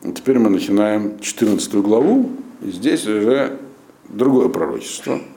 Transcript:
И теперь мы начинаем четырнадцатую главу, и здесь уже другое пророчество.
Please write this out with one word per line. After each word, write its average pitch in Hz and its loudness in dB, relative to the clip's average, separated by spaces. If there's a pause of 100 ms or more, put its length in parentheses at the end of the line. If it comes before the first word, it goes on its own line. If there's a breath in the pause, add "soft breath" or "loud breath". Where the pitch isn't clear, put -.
И 85 -6
теперь 127 0
мы 113 4
начинаем 101 0
четырнадцатую 104 0
главу, 147 4 (320)
и 98 -8
здесь 107 -2
уже 110 0 (500)
другое 127 2
пророчество. - -6 (160)